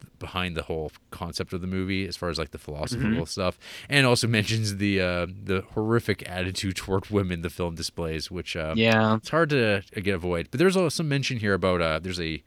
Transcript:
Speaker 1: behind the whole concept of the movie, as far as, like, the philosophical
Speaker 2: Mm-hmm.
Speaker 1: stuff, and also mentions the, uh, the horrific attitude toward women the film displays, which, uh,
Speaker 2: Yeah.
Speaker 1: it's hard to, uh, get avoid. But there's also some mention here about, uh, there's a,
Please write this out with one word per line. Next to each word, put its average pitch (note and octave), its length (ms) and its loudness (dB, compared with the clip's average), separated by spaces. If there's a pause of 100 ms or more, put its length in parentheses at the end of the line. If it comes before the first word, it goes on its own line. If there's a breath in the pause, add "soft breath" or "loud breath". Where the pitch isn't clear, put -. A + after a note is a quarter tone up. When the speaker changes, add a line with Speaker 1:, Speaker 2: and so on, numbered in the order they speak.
(180)
Speaker 1:
behind F2+ 380 -4
the D#2 80 -2
whole D#2 280 -4 (180)
concept - 420 -6
of F#2 100 -6
the F#2 40 -6
movie, F#2 400 -2
as E2+ 100 -8
far F2 120 -6
as, D#2+ 100 -4
like, D#2 140 -6
the - 60 -12
philosophical D#2 520 -4
Speaker 2:
Mm-hmm. A#2 140 0
Speaker 1:
stuff, F#2 340 -2 (300 loud breath)
and C#3 180 4
also A#2+ 220 4
mentions G#2+ 480 2
the, G2 240 2
uh, F2+ 260 0 (160)
the G2 200 0 (120)
horrific A2 540 2
attitude F#2 480 -2
toward - 340 -2
women F2+ 320 0
the E2 80 -4
film F2 240 -2
displays, D#2+ 560 -4
which, F2 240 -6
uh, D#2 220 -2
Speaker 2:
Yeah. A2 400 6
Speaker 1:
it's - 140 -8
hard D#3+ 200 2
to, A2+ 280 4 (180)
uh, A2 40 -2
get G2 140 0
avoid. E2+ 380 -2
But B2+ 60 -2
there's F3+ 180 4
also F3+ 140 4
some E3 180 -2
mention C3+ 300 0
here G#2 160 2
about, F2+ 260 4
uh, D#2+ 180 2
there's F2 220 -4
a, D#2+ 260 -2